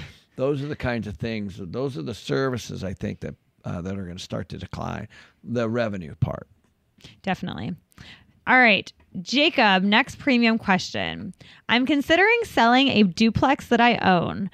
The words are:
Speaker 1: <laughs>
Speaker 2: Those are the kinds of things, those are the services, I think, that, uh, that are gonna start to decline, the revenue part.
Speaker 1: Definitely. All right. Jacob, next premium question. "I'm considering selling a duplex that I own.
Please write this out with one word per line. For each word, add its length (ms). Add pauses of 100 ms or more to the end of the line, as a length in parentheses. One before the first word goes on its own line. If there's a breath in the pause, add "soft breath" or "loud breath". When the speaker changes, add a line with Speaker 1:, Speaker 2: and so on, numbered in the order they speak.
(120)
Speaker 1:
<laughs> 240
Speaker 2:
Those 260
are 60
the 80
kinds 300
of 120
things, 420
those 380
are 40
the 120
services, 680
I 120
think, 260
that, 140 (300)
uh, 180
that 160
are 80
gonna 120
start 320
to 80
decline, 480 (380 soft breath)
the 240
revenue 520
part. 280 (720 loud breath)
Speaker 1:
Definitely. 520 (720 loud breath)
All 120
right. 320 (320)
Jacob, 600
next 360
premium 400
question. 760 (340 soft breath)
"I'm 160
considering 600
selling 440
a 140
duplex 640
that 120
I 160
own. 580